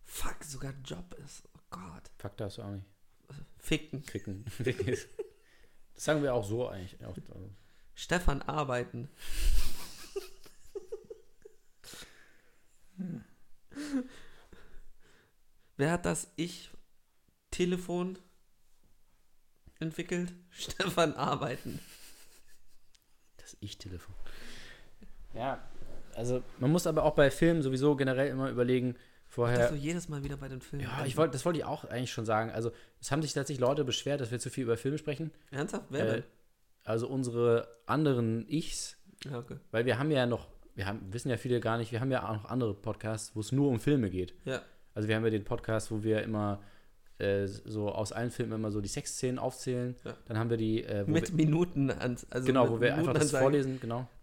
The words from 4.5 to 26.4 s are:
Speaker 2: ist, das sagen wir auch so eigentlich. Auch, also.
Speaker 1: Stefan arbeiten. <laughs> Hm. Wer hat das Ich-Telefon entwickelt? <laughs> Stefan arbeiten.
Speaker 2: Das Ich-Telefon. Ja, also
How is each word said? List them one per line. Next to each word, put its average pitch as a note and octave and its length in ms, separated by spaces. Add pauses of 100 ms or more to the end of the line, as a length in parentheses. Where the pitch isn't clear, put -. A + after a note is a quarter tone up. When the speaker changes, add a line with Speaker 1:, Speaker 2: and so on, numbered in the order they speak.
Speaker 2:
ist, - 180 (880)
das - 100
sagen D3+ 180
wir C3+ 100
auch A#2 120
so A2+ 240
eigentlich. F2+ 360
Auch, F#2+ 100
also. F#2+ 360 (440)
Speaker 1:
Stefan D3+ 460
arbeiten. B2 760
<laughs> - 40 (3750)
Hm. F#3 280 (2500)
Wer C#3+ 160
hat E3+ 140
das E3 300
Ich-Telefon - 1800 (1600)
entwickelt? F3 520 (100)
<laughs> - 80
Stefan - 640
arbeiten. C#3 680 (1600)
Speaker 2:
Das - 220
Ich-Telefon. F#2 540 (1200)
Ja, B2+ 240 (560)
also B2 280 (160)